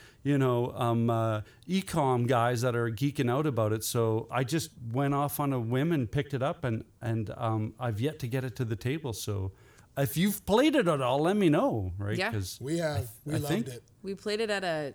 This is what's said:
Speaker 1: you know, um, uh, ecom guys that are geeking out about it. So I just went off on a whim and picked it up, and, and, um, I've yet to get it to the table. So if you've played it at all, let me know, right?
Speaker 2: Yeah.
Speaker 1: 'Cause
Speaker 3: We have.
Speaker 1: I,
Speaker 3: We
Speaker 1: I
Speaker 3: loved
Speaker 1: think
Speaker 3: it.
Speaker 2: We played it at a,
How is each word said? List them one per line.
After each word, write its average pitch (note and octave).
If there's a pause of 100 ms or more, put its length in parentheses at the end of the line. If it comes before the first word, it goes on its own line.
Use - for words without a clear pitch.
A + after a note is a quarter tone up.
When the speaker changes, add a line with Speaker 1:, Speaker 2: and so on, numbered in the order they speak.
(240)
Speaker 1:
you C#3+
know, B2
um, A#2
uh, A2+ (260)
ecom D3
guys A#2+
that B2
are A#2
geeking B2+
out C#3+
about A2
it. A2
So A2+
I B2
just D3 (220)
went C#3+
off C#3+
on C#3
a C3
whim B2+
and C3+
picked C#3+
it B2+
up, D#3
and, A#2 (160)
and, A2+
um, A2
I've A#2
yet D#3
to B2+
get B2+
it B2+
to B2+
the A2+
table. C#3
So G2 (460)
if C#3
you've G3
played C4
it A#3
at D3
all, B2+
let F3+
me G3
know, D3
right? G2+
Speaker 2:
Yeah. -
Speaker 1:
'Cause G2
Speaker 3:
We D3
have. D3+
Speaker 1:
I, A#2+ (180)
Speaker 3:
We D3
Speaker 1:
I D#3+
Speaker 3:
loved D3
Speaker 1:
think A3
Speaker 3:
it. B2 (200)
Speaker 2:
We G3
played G#3+
it A3
at G3
a, D#3